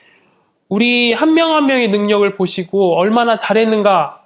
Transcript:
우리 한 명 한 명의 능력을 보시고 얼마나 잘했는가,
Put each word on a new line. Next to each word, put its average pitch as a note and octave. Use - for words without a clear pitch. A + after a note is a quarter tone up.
우리 A#3+
한 D4
명 E4
한 D4+
명의 B3+
능력을 G#3
보시고 F3+
얼마나 A3
잘했는가, G#3